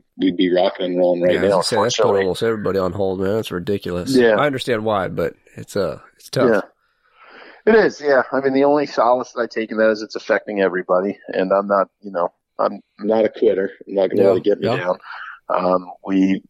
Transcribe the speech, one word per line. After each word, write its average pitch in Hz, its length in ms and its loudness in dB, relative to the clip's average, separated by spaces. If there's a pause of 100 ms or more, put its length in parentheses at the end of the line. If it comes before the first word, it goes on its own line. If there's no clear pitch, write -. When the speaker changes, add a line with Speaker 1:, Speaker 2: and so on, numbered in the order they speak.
(160)
Speaker 1:
we'd - 200 -2
be 90 160 0
rocking 90 340 0
and 90 120 -4
rolling 87 240 2
right 90 120 2
Speaker 2:
Yeah, 90 60 0
I - 20 -2
was 98 80 2
Speaker 1:
now, 101 60 2
Speaker 2:
gonna 90 80 2
say, 123 120 -4
that's 107 200 0
put 110 80 2
Speaker 1:
unfortunately. 98 180 2
Speaker 2:
almost 92 200 -4
everybody 104 360 -2
on 92 140 -2
hold, 95 280 -4
man. 98 160 -2
That's 110 140 -6
ridiculous. 90 680 -4
Speaker 1:
Yeah. 113 200 4
Speaker 2:
I 135 100 2
understand 127 380 -4
why, 101 240 -2
but 92 260 -4 (220)
it's, - 200 -14
uh, 90 240 -4 (160)
it's - 140 -20
tough. 117 320 2 (1040)
Speaker 1:
Yeah. 214 60 4
It - 20 6 (100)
is, 135 160 -2
yeah. 143 220 4 (100)
I 131 80 0
mean, 135 140 0
the 135 100 4
only 143 220 2
solace 123 460 0
that 123 100 -6
I 113 40 -4
take 110 240 -6
in 110 80 -6
that 110 120 4
is 107 120 0
it's 107 140 -12
affecting 104 440 -2
everybody, 92 580 0 (100)
and 110 240 0
I'm 101 140 2
not, 98 240 0 (100)
you 104 120 -16
know, 90 200 -4 (260)
I'm 104 220 -2 (200)
not 107 240 0
a 104 40 2
quitter. 98 440 0 (140)
I'm 98 80 -10
not 98 160 0
gonna 98 120 0
Speaker 2:
Yeah, - 60 4
Speaker 1:
let - 100 4
it - 60 -6
get 101 160 0
me 139 80 -2
Speaker 2:
yeah. - 80 -2
Speaker 1:
down. 90 220 -4 (500)
Um, 90 420 -2 (160)
we, 95 440 2